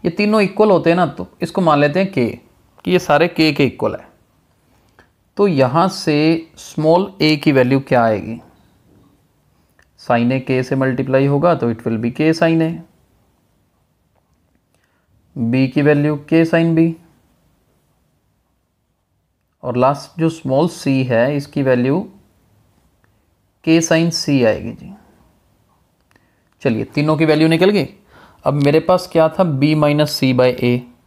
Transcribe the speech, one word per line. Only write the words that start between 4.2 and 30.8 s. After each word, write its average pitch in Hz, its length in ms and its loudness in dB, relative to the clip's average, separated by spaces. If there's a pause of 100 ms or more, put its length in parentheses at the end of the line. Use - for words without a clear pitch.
तो 202 100 2
यहाँ 147 420 2
से 160 680 0
स्मॉल 165 500 0 (160)
a 156 160 2
की 147 140 0
वैल्यू 131 300 2
क्या 123 220 0
आएगी? 110 360 -2 (1600)
Sin 120 320 0
A 131 80 -2 (100)
K 127 140 -2
से 135 120 -4
मल्टीप्लाई 131 500 0
होगा 143 300 0
तो 117 180 -4
it 117 80 -10
will 113 160 -4
be 117 140 -4
K 156 220 0
sin 165 280 0
A, 165 100 -2 (2750)
B 123 320 0
की 147 140 -2
वैल्यू 147 340 2 (160)
K 165 140 4
sin 165 300 2
B, 165 160 2 (2750)
और 123 140 -6
लास्ट 143 420 -2
जो 160 100 0
स्मॉल 147 380 -2
c - 200 -8 (180)
है 123 320 0
इसकी 143 260 -6
वैल्यू 131 440 0 (1600)
K 160 160 2
sin 165 320 0
C 139 320 0
आएगी - 280 -2
जी। - 200 -18 (1700)
चलिए 123 240 -2
तीनों 151 320 -2
की 156 80 0
वैल्यू 156 220 2
निकल 165 220 2
गई। 202 180 -2 (560)
अब 143 120 -2
मेरे 143 240 2
पास 180 320 -2
क्या 160 180 2
था? 165 140 -2 (160)
B 151 160 2
minus 147 380 0
C 131 200 0
by 127 220 2
A। 123 240 0 (280)